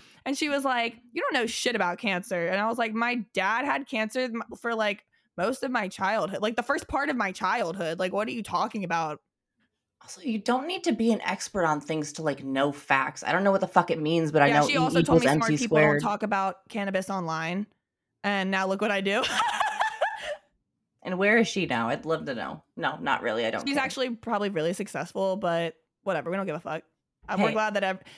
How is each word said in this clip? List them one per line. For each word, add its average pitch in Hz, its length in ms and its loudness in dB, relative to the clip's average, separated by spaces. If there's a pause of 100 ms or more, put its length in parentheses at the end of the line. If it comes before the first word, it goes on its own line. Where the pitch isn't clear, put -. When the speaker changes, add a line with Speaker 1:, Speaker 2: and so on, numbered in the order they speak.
(260)
Speaker 1:
And 277 100 -2
she 302 140 -2
was 285 120 0
like, 240 380 -2 (120)
"You 370 100 -4
don't 539 100 -2
know 240 140 0
shit 233 280 -2
about 180 240 0
cancer." 180 500 -2
And 185 120 0
I 214 80 0
was 233 80 -2
like, 226 160 -2
"My 233 400 -2
dad 214 320 0
had 277 240 -2
cancer 220 320 -2
m-, 233 220 -2 (180)
for, 233 140 -4
like, 208 300 -2 (340)
most 220 240 -2
of 269 80 -2
my 220 180 -2
childhood, 190 540 -2
like, 220 140 0
the 247 60 0
first - 240 -2
part - 220 -2
of 285 80 0
my 202 160 -2
childhood. 190 640 -2
Like, 185 140 -2
what 208 160 -2
are 254 40 -6
you 233 100 -6
talking 196 420 -2
about?" 165 360 -4 (840)
Speaker 2:
Also, - 180 -18
you 226 180 -2
don't 247 300 0
need 381 160 -4
to 330 80 2
be 226 200 4
an 208 100 0
expert - 420 -2
on 151 160 4
things 147 320 -4
to, 165 100 -10
like, 139 220 -2
know 135 280 2
facts. 139 520 0
I - 80 0
don't 180 100 2
know 202 80 4
what 196 120 4
the 185 40 0
fuck - 240 4
it 160 100 0
means, 160 300 2
but 143 120 6
I 143 60 8
Speaker 1:
Yeah, 147 120 6
Speaker 2:
know 147 80 6
Speaker 1:
she - 60 0
Speaker 2:
E - 20 2
Speaker 1:
also 165 260 4
told 165 200 6
me - 40 6
Speaker 2:
equals 147 200 4
Speaker 1:
smart 151 120 2
people 214 200 2
don't 151 60 8
Speaker 2:
M 151 80 8
C 147 60 4
squared. 147 40 -2
Speaker 1:
talk 208 200 0
about 196 340 0 (120)
cannabis 196 420 -2
online. 175 560 -4 (560)
And 196 280 0
now 190 180 0
look 190 140 0
what 214 100 0
I 196 80 0
do. 196 280 0
<laughs> - 40 -4 (1700)
Speaker 2:
And 185 120 -6
where 202 220 6
is 226 100 4
she - 160 -2
now? 117 240 0
I'd 143 160 -2
love 151 220 -2
to 139 80 -6
know. 107 280 -10 (140)
No, 156 240 -2
not 139 220 0
really. 117 240 0
I 113 40 0
don't - 160 -4
Speaker 1:
She's 277 100 -2
Speaker 2:
care. 269 80 0
Speaker 1:
actually 262 260 -4
probably 214 400 -2
really 170 240 -2
successful, 185 640 -4
but 170 380 -2 (280)
whatever. 165 260 -2
We 175 80 -2
don't 196 80 -2
give 165 120 -4
a 165 40 -8
fuck. 147 220 -8 (460)
Uh, - 100 -4
we're 208 100 4
Speaker 2:
Hey. 220 60 -2
Speaker 1:
glad 214 200 0
that 202 100 0
ev-, 190 160 -2 (180)